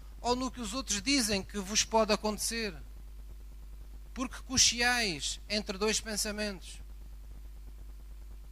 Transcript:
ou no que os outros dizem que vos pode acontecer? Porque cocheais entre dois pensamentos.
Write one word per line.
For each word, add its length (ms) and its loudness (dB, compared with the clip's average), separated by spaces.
ou 140 4
no 160 0
que 100 -8
os 140 -4
outros 260 0
dizem 400 4
que 160 -4
vos 280 2
pode 280 6
acontecer? 640 0
Porque 300 -4
cocheais 1040 4
entre 300 0
dois 220 4
pensamentos. 840 -4